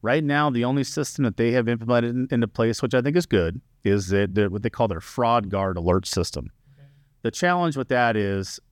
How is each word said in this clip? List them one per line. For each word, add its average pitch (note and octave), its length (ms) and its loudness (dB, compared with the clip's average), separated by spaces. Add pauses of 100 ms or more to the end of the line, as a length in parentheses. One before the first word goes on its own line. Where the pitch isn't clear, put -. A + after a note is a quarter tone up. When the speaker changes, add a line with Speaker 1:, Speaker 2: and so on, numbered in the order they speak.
Speaker 1:
Right C#3 220 0
now, D3 260 2
the A#2+ 160 0
only C3+ 180 0
system - 400 -4
that A2+ 140 0
they A#2 140 2
have A#2+ 160 2
implemented A#2+ 480 0
in, B2+ 160 -2
into A#2+ 160 2
place, A2+ 340 -2
which B2+ 120 -2
I B2+ 80 4
think C#3+ 140 0
is F3 100 2
good, F2 360 0 (220)
is G2 260 2
that G2 260 2
the, G2+ 140 2
what G2+ 140 -6
they A2+ 60 -2
call A#2 180 -2
their F2 140 -4
fraud A#2 480 0
guard F#2+ 280 -2
alert F2 280 2
system. - 440 -4 (280)
Speaker 2:
Okay. - 100 -20 (340)
Speaker 1:
The A3 100 -4
challenge F3 460 -2
with C3 120 -4
that A#2+ 280 2
is G2 420 -4 (120)